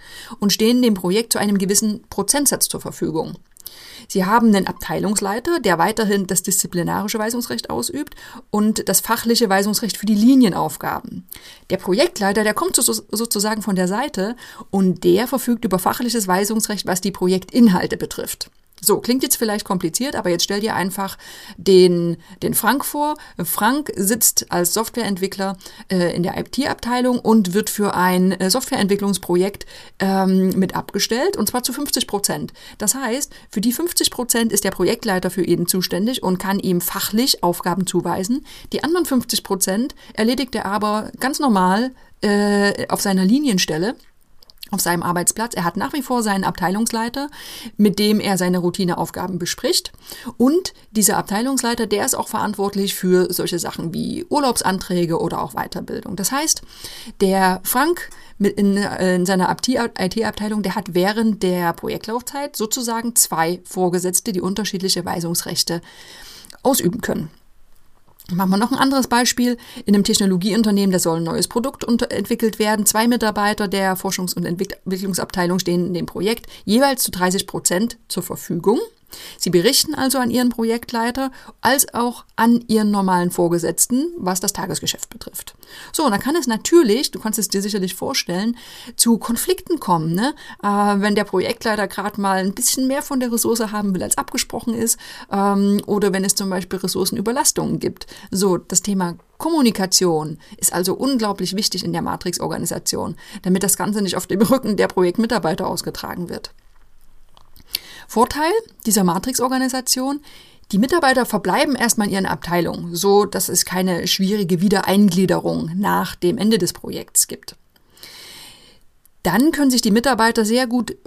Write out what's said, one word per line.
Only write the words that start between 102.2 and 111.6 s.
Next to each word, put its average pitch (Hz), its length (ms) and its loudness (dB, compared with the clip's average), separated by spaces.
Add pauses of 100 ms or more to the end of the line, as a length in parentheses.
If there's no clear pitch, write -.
damit 190 200 2
das 196 140 2
Ganze 202 260 -2
nicht 180 140 -2
auf - 100 -4
dem 196 160 0
Rücken 226 340 2
der 190 120 2
Projektmitarbeiter 185 800 0
ausgetragen 175 600 -8
wird. - 220 -10 (1600)
Vorteil 285 440 2 (340)
dieser 208 160 2
Matrix-Organisation: 254 1160 0 (500)
Die 190 80 2
Mitarbeiter 262 480 4
verbleiben 220 480 0